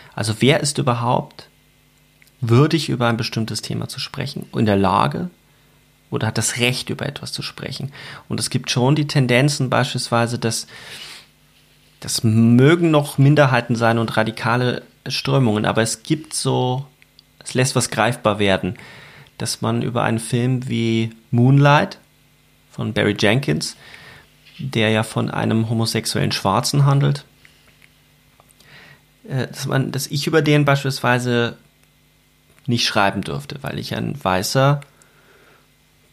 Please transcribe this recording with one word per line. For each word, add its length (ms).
Also 240
wer 220
ist 160
überhaupt 720
würdig, 480
über 200
ein 80
bestimmtes 440
Thema 280
zu 100
sprechen, 460
in 100
der 120
Lage 520
oder 180
hat 100
das 200
Recht, 320
über 160
etwas 280
zu 80
sprechen? 500
Und 100
es 100
gibt 220
schon 240
die 120
Tendenzen 600
beispielsweise, 720
dass, 280
das 240
mögen 680
noch 260
Minderheiten 580
sein 220
und 180
radikale 680
Strömungen, 580
aber 160
es 220
gibt 300
so, 520
es 160
lässt 200
was 140
greifbar 500
werden, 380
dass 240
man 200
über 220
einen 160
Film 500
wie 420
Moonlight 680
von 220
Barry 260
Jenkins, 560
der 320
ja 120
von 260
einem 400
homosexuellen 600
Schwarzen 540
handelt, 400
äh, 200
dass 180
man, 260
dass 160
ich 200
über 140
den 240
beispielsweise 920
nicht 180
schreiben 380
dürfte, 380
weil 180
ich 160
ein 280
weißer 580